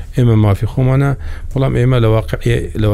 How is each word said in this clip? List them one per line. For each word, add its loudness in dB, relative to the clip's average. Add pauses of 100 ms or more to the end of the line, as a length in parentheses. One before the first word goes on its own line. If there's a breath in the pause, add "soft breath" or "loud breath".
(140 loud breath)
ئێمە 2
مافی 2
خۆمانە، 0 (360 loud breath)
بەڵام -2
ئێمە 2
لە 4
واقعی، 0 (160)
لە 0